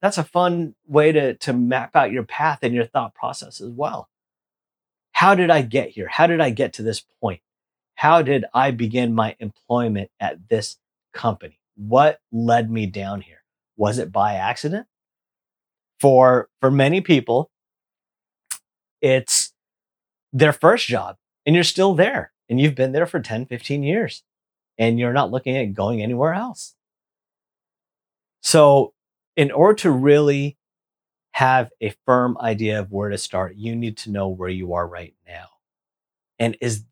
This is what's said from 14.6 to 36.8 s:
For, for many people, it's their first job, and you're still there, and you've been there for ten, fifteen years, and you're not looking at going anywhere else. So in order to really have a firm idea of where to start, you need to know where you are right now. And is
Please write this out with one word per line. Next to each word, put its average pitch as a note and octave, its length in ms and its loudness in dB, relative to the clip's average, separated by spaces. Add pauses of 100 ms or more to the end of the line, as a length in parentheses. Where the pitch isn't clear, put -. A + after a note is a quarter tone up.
For, B2+ 480 6 (120)
for C3 100 2
many C#3+ 300 2
people, C#3 500 0 (1500)
it's - 520 0 (800)
their D3 200 4
first G#3+ 340 4
job, G2 300 -6 (280)
and D#3 120 4
you're F3 80 4
still F#3+ 300 2
there, G3+ 380 0 (160)
and B2 120 0
you've C#3+ 160 2
been C3 160 0
there D#3+ 140 0
for E3+ 120 -4
ten, A#2 280 -8
fifteen C#3 360 -6
years, E3+ 400 -4 (560)
and A#2 220 2
you're A#2+ 120 -2
not B2 200 0
looking B2+ 240 -4
at G#2+ 180 -4
going G#2+ 260 -4
anywhere B2 340 -2
else. A3+ 420 -12 (1700)
So C#3+ 500 6 (420)
in C#3 140 2
order E3+ 240 6
to F#3 160 0
really C#3+ 640 2 (760)
have C3 480 2
a G#2+ 140 -6 (120)
firm B2 340 2
idea G#2+ 380 -2
of G2+ 140 -8
where G2+ 160 -4
to G2 100 -6
start, F#2 380 -6
you A2+ 180 -8
need A#2 220 -6
to - 160 -14
know G2 160 -2
where F#2 200 -8
you F#2 260 -6
are F2 120 -4
right F2 280 -16 (120)
now. F2 220 -20 (920)
And A#2 220 -2
is A2+ 320 -6